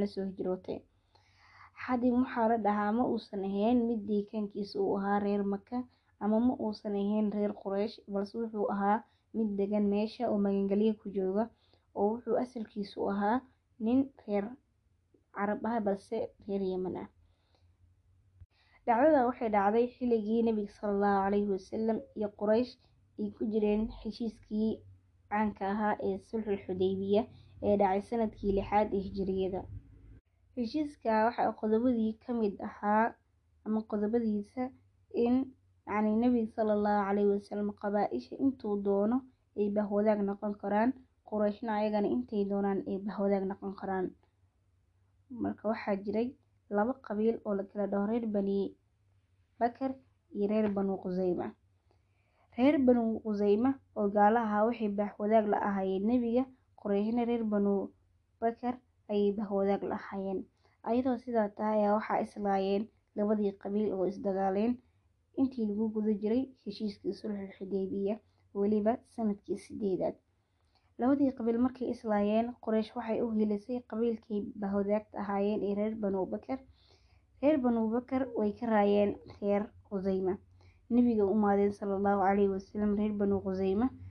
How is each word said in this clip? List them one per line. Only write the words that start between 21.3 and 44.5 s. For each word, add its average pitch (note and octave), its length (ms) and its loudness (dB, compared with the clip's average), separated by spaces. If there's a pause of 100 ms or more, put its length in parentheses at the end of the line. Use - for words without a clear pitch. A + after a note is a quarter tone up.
wasallam A3 480 -2 (160)
iyo G#3 160 -4
Quraysh A3 420 0 (460)
ay G#3 120 -4
ku - 140 -8
jireen G#3 380 2 (100)
heshiiskii A3 800 -6 (560)
caanka G#3 440 -2
ahaa G#3+ 300 0
ee G3 180 -2
Sulhul G#3+ 400 -4
Xudaybiya F#3+ 640 0 (380)
ee G#3 160 4
dhacay G3+ 260 2
sanadkii A3 500 -2
lixaad G3+ 380 2
ee G3+ 100 0
Hijriyada. F#3+ 600 -4 (960)
Heshiiska C4 560 -4 (100)
waxa A3+ 300 2
qodobadii A3 640 0
ka - 140 -12
mid A3 240 0
ahaa G#3+ 500 0 (600)
ama A3 160 0
qodobadiisa G#3+ 800 -2 (480)
in, A#3+ 240 2 (520)
yacni, G#3+ 300 0
Nebiga A#3 360 2
sallallahu G#3 520 2
alayhi G3+ 260 2
wasallam G3+ 420 -2
qabaaisha G#3 640 -2
intuu C4 460 0
doono G3+ 340 2 (380)
ay G#3 160 0
bahwadaag G#3 520 2
noqon G3+ 320 -4
karaan, G#3 360 2 (320)
Qurayshna G#3+ 520 -2
ayagana G#3+ 340 0
intay A#3 360 -2
doonaan G3 420 0
ay G3 120 -4
bahwadaag G3 480 0
noqon G3 300 -6
karaan. F#3+ 300 -4 (1200)